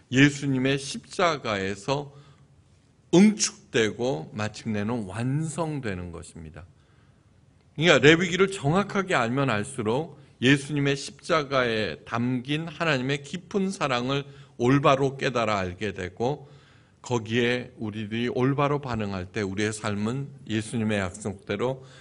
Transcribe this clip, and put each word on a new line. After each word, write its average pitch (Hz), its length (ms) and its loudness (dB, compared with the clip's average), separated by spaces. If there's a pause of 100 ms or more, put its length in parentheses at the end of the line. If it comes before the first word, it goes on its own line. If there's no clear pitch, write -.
(120)
예수님의 135 680 4
십자가에서 135 1300 -2 (1000)
응축되고 143 1200 2
마침내는 107 680 -4
완성되는 127 1080 -4
것입니다. 80 540 -16 (1080)
그러니까 143 300 6
레위기를 175 460 6
정확하게 185 640 0
알면 131 340 0
알수록 113 680 -2 (220)
예수님의 139 540 2
십자가에 127 1080 -2
담긴 127 640 -2
하나님의 143 560 -2
깊은 190 480 -4
사랑을 139 540 -2 (320)
올바로 139 600 4
깨달아 117 400 0
알게 95 360 -4
되고 101 560 -4 (520)
거기에 120 760 0
우리들이 110 520 -4
올바로 139 520 0
반응할 104 460 -4
때 110 140 -4
우리의 104 300 0
삶은 110 560 -4 (220)
예수님의 110 500 -2
약속대로 104 840 -6 (160)